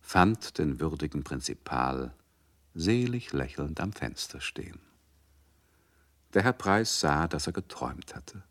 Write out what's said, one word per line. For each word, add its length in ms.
fand 560
den 220
würdigen 420
Prinzipal 880
selig 580
lächelnd 460
am 140
Fenster 480
stehen. 400
Der 80
Herr 100
Preiß 460
sah, 300
dass 180
er 60
geträumt 640
hatte. 340